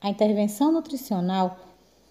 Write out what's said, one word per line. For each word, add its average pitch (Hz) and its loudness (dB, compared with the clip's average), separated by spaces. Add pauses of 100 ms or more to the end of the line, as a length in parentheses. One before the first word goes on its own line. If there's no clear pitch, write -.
A 202 -4
intervenção 208 2
nutricional 190 -2 (540)